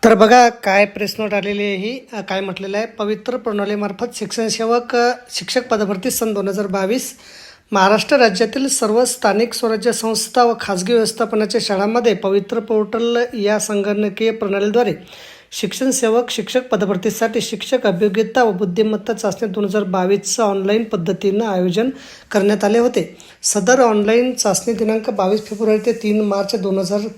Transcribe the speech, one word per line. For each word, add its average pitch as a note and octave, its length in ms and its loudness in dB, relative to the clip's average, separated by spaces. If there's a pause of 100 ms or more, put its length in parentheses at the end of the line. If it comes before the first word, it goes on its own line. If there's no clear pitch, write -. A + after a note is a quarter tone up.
तर A3+ 100 8
बघा A3+ 360 8
काय G3+ 360 2
प्रेस G3+ 340 -8
नोट G#3+ 140 -4
आलेली G3+ 300 -4
आहे G3+ 120 -2
ही, A3 240 -6 (140)
अ, G#3 80 -8
काय F#3+ 200 -4
म्हटलेलं F#3+ 360 -6
आहे, A3 80 -2
पवित्र G#3+ 520 -6
प्रणालीमार्फत G#3 760 -4
शिक्षण A3 340 -4
सेवक, A#3 480 -2
अ, A#3+ 160 4 (180)
शिक्षक B3 380 -4
पदभरती G#3 440 -2
सन A3 220 -2
दोन G3 140 -2
हजार G3+ 200 -4
बावीस. G3 460 -2 (580)
महाराष्ट्र G3+ 440 4
राज्यातील A#3 520 2
सर्व A#3 380 2
स्थानिक A#3 480 0
स्वराज्य A3 380 -2
संस्था A3+ 520 0
व A#3 160 4
खाजगी F#3+ 340 -2
व्यवस्थापनाच्या A3 720 0
शाळांमध्ये G#3+ 500 0
पवित्र G3+ 460 -2
पोर्टल A3+ 640 0 (100)
या G#3 260 0
संगणकीय G#3 720 -2
प्रणालीद्वारे G#3 600 0 (600)
शिक्षण C4 380 -2
सेवक A#3+ 380 2
शिक्षक B3+ 380 -4
पदभरतीसाठी G#3+ 760 -2
शिक्षक - 460 -2
अभियोग्यता G#3 560 2
व A3 80 4
बुद्धिमत्ता G#3 640 -2
चाचणी G#3+ 360 -4
दोन G#3 160 -4
हजार G3+ 180 0
बावीसचं F#3+ 600 0
ऑनलाईन G3+ 400 0
पद्धतीनं G3 640 -2
आयोजन F#3 440 0 (420)
करण्यात G3+ 320 2
आले G#3+ 160 4
होते. A#3+ 380 0 (260)
सदर G#3 360 2
ऑनलाईन A#3 540 4
चाचणी G#3 400 0
दिनांक A3 360 -2
बावीस G#3 360 0
फेब्रुवारी G#3+ 400 0
ते A#3+ 60 2
तीन G#3+ 300 0
मार्च G3 340 -2
दोन F#3+ 220 -2
हजार F#3+ 220 0 (180)